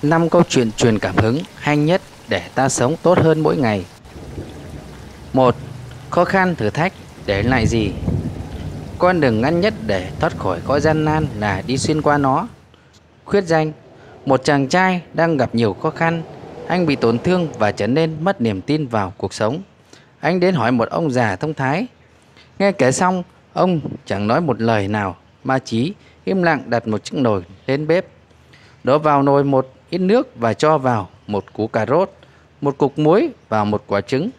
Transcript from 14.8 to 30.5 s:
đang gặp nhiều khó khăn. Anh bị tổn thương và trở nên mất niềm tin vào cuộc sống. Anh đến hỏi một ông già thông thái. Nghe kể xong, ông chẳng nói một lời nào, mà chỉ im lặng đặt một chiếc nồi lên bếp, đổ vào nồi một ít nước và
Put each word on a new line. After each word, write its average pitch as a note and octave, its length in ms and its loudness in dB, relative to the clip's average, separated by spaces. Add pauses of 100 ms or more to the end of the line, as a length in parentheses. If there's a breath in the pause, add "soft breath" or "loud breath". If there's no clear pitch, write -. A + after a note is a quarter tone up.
đang E3 240 0
gặp A#2+ 180 -2
nhiều A2+ 180 2
khó - 160 -4
khăn. E3 340 -2 (440)
Anh F3 180 0
bị C#3+ 100 2
tổn A#2+ 240 2
thương F3 280 0 (120)
và G#2 120 2
trở G#2 160 -4
nên D#3+ 320 0
mất F#3+ 220 -2
niềm G#2 200 0
tin D3 260 -2
vào G#2 300 -2
cuộc - 160 -6
sống. B2 280 -2 (580 loud breath)
Anh F3 200 0
đến F3+ 160 2
hỏi A#2 160 2
một A#2 180 2
ông D#3+ 220 -2
già A#2 240 0
thông D3+ 180 -6
thái. D3+ 340 -2 (720 soft breath)
Nghe G3 120 2
kể C3+ 200 2
xong, F3+ 320 0 (300)
ông E3+ 280 2 (240)
chẳng G2+ 220 -4
nói C3 140 2
một B2 200 -2
lời A2 260 2
nào, G2+ 300 -4 (260)
mà C3 160 0
chỉ B2+ 340 -2 (300 soft breath)
im F#3+ 200 -2
lặng D#3+ 220 2
đặt A#2 220 -2
một G#2+ 160 -2
chiếc D#3 140 -8
nồi G#2+ 260 0 (240)
lên D3 200 -2
bếp, F3 180 0 (800 soft breath)
đổ C#3 160 4
vào D3 240 4
nồi C#3 200 4
một C3+ 260 0 (200)
ít E3+ 80 -4
nước F#3+ 380 2
và A#2 180 0